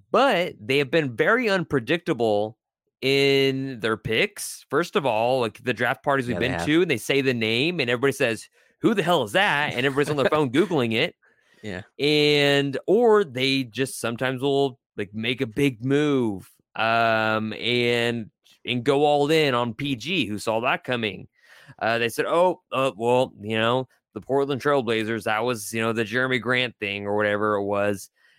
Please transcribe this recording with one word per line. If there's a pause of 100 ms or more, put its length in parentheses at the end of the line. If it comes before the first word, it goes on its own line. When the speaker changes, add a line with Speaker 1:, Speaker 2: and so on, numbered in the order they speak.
(120)
Speaker 1:
But
they
have
been
very
unpredictable (440)
in
their
picks.
First
of
all,
like,
the
draft
parties
we've
Speaker 2:
Yeah,
they
Speaker 1:
been
Speaker 2:
have.
Speaker 1:
to,
and
they
say
the
name,
and
everybody
says, (320)
"Who
the
hell
is
that?"
And
everybody's
on
their
Speaker 2:
<laughs>
Speaker 1:
phone
Googling
it. (460)
Speaker 2:
Yeah. (160)
Speaker 1:
And, (100)
or
they
just
sometimes
will, (180)
like,
make
a
big
move, (260)
um,
and, (360)
and
go
all
in
on
P
G,
who
saw
that
coming. (520)
Uh,
they
said,
"Oh, (100)
uh,
well, (100)
you
know, (280)
the
Portland
Trailblazers,
that
was,
you
know,
the
Jeremy
Grant
thing
or
whatever
it
was. (300)